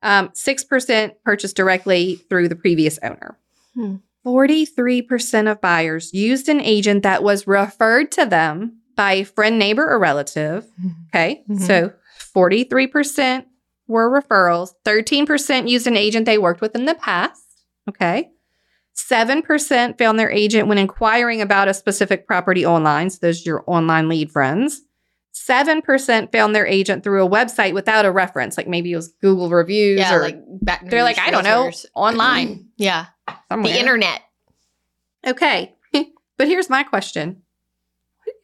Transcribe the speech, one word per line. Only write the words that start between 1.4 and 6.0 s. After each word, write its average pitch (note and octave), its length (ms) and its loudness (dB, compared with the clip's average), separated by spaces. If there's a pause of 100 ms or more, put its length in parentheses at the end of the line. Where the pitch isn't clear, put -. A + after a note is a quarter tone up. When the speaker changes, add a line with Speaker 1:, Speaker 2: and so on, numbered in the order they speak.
Speaker 1:
directly F#3 600 0 (140)
through F3 180 2
the E3 80 -4
previous D#3+ 460 0
owner. - 360 -12 (360)
Speaker 2:
Hmm. G#3 220 -6 (280)
Speaker 1:
Forty-three B3+ 800 2
percent A#3+ 460 0
of G#3 120 -2
buyers E3 520 -2